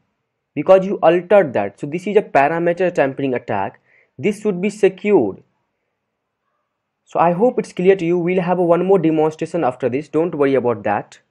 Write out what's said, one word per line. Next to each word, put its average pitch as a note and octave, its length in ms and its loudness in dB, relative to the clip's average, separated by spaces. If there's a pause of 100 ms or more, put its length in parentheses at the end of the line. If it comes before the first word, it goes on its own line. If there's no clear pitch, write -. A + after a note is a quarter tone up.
(540)
because F#3 320 2
you G3 120 -6
altered F3+ 560 2
that. G2+ 260 -4
So D3+ 80 -10
this D#3+ 180 -8
is G#3 120 0
a G#3 40 2
parameter E3+ 720 0
tampering C#3 400 -2
attack. A#2 460 -6 (380)
This G3+ 240 -4
should F#3 200 -4
be G#3 80 -2
secured. F#3 720 0 (1600)
So - 140 -6
I E3+ 120 2
hope A3+ 260 0
it's - 160 -6
clear F#3+ 220 2
to F3+ 100 -4
you. F3 140 0
We'll F3+ 240 -2
have F3 160 -2
a F3+ 40 0
one E3+ 220 2
more G3 140 4
demonstration D#3 640 -2
after B2+ 260 -2
this. C#3 180 -6
Don't E3 280 -2
worry C#3 180 0
about A#2 300 0
that. G#2 360 -4 (120)